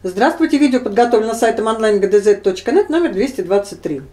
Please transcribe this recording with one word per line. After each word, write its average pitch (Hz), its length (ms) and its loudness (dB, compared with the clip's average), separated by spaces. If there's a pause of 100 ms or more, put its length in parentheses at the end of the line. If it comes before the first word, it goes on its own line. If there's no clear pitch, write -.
Здравствуйте! 269 540 0
Видео 262 220 2
подготовлено 226 540 0
сайтом 226 340 0
онлайн 220 320 0
гэ 196 80 0
дэ 202 140 4
зет 202 220 2
точка 190 280 -2
нет, 392 180 2
номер 311 240 0
двести 220 280 -4
двадцать 196 400 -4
три. 143 200 -6 (120)